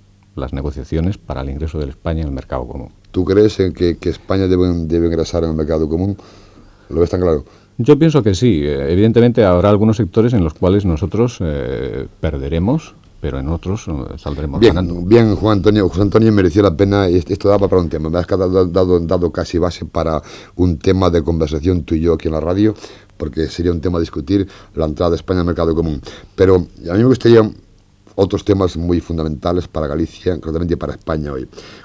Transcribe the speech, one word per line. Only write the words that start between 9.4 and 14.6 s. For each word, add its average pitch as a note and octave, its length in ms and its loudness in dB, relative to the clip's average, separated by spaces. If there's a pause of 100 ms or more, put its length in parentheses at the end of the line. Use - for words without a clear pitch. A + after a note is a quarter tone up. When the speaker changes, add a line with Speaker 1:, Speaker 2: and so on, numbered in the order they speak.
Speaker 1:
habrá F2+ 240 4
algunos G#2+ 280 2
sectores A2+ 360 0
en G2+ 100 2
los D#2 100 -2
cuales F#2+ 320 2
nosotros, G2+ 560 -2
eh, C2 640 -6 (140)
perderemos, E2 720 -2 (260)
pero C2+ 200 -6
en C2+ 100 -6
otros, F2+ 380 -6
eh, F#2 40 -8 (260)
saldremos D2 420 -6
Speaker 2:
Bien, G#2 160 6